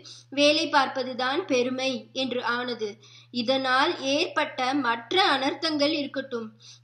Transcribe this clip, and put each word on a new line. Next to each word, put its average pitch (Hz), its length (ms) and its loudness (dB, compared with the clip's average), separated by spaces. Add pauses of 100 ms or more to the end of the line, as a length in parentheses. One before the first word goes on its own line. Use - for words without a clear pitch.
(300)
வேலை 294 380 4
பார்ப்பதுதான் 262 800 0
பெருமை 262 460 0 (220)
என்று 247 340 -4
ஆனது. 240 420 -4 (440)
இதனால் 262 600 2 (140)
ஏற்பட்ட 285 720 0
மற்ற 240 360 -2 (120)
அனர்த்தங்கள் 302 680 0
இருக்கட்டும். 262 540 -6 (340)